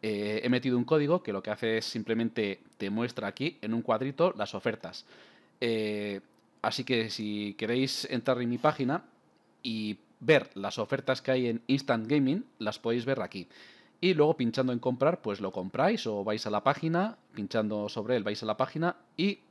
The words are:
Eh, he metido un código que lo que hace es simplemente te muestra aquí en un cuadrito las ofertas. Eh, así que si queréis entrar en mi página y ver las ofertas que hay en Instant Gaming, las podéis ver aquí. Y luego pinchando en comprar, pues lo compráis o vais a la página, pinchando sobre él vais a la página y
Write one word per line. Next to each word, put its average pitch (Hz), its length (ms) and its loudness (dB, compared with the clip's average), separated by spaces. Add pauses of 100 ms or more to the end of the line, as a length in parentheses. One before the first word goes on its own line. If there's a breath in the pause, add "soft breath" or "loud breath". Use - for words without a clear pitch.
Eh, 107 420 -2
he 123 60 0
metido 123 280 2
un 123 60 2
código 147 400 2
que 110 80 -6
lo 98 100 -2
que 107 100 -6
hace 113 260 0
es 110 80 -2
simplemente 110 720 0 (180)
te 98 120 -4
muestra 110 400 -2
aquí 131 320 -6
en 107 120 -4
un 117 80 0
cuadrito 135 540 0
las 101 180 -4
ofertas. 107 520 -6 (560 loud breath)
Eh, 107 580 -2 (420)
así 110 220 -2
que 113 260 0
si 104 480 -4
queréis 123 540 0
entrar 123 300 0
en 120 80 0
mi 120 80 0
página 143 480 0 (580)
y 107 360 -4 (220)
ver 131 320 4
las 98 260 -6
ofertas 127 420 -2
que - 100 -2
hay 127 160 2
en 117 200 -2
Instant 131 380 0
Gaming, 147 380 2 (140)
las 107 200 -4
podéis 117 280 -2
ver 131 160 0
aquí. 90 260 -8 (540 loud breath)
Y 185 120 4
luego 151 220 6
pinchando 127 360 0
en 120 80 -2
comprar, 135 420 2
pues 101 200 -4
lo 95 100 -4
compráis 127 560 0
o 104 160 -2
vais 107 220 -2
a 107 40 -4
la 104 140 0
página, 165 540 0 (160)
pinchando 104 560 -2
sobre 113 260 -2
él 110 80 2
vais 104 200 -2
a - 20 -4
la 107 100 0
página 160 400 0 (220)
y 190 220 0 (120)